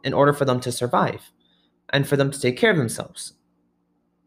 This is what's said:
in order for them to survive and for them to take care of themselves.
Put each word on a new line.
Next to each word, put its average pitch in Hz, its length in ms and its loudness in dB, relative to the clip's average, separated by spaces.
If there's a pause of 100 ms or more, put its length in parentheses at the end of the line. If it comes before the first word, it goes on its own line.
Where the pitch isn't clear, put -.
in 139 80 -2
order 143 200 4
for 143 120 -2
them 127 160 2
to 123 120 -4
survive 123 600 -2 (580)
and 143 160 0
for 143 100 0
them 139 140 2
to 143 100 -10
take 123 160 0
care 226 140 4
of 196 60 2
themselves. - 580 -6 (920)